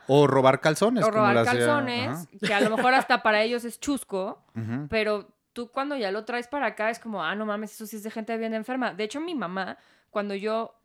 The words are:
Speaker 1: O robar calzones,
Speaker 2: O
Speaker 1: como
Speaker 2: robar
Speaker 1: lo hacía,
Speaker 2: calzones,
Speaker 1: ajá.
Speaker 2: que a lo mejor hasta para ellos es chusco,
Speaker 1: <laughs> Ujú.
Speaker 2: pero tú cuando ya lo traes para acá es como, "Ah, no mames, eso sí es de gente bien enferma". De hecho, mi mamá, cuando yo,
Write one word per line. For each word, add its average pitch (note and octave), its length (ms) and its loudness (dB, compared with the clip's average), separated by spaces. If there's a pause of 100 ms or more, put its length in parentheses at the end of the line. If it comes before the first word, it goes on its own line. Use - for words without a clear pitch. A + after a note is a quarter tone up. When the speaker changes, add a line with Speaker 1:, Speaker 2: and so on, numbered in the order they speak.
Speaker 1:
O C#3+ 200 8
robar C3 320 6
calzones, G#3 460 2
Speaker 2:
O - 20 6
Speaker 1:
como G#3+ 120 2
Speaker 2:
robar G3+ 160 4
Speaker 1:
lo A#2 40 6
hacía, A#3 140 4
Speaker 2:
calzones, - 560 0
Speaker 1:
ajá. E3 180 -8 (180)
Speaker 2:
que G#3 80 0
a G3+ 60 2
lo G#3+ 160 2
mejor B3+ 180 4
hasta B3+ 300 2
para G#3+ 200 4
ellos A#3 200 -2
es A#3 160 -10
chusco, G#3+ 680 -4
Speaker 1:
<laughs> - 100 -18
Ujú. A#2 320 -6
Speaker 2:
pero G#3+ 360 -2 (280)
tú A#3 180 -10
cuando C#4 240 -4
ya G3+ 160 -2
lo G#3+ 140 -6
traes A#3+ 240 -6
para C#4+ 160 -2
acá G#3+ 240 -2
es A3+ 100 -6
como, G#3 240 -8
"Ah, E3 120 -2
no G#3+ 100 -4
mames, G#3+ 280 -4
eso A3 140 -14
sí A3 80 -12
es G#3 80 -10
de A3 80 -8
gente A3+ 260 -6
bien A3+ 160 -4
enferma". A3 400 -4
De G3+ 120 -6
hecho, C#4 160 -8
mi E4+ 140 -6
mamá, F#3 420 -6 (320)
cuando G3+ 260 -4
yo, G#3+ 500 -4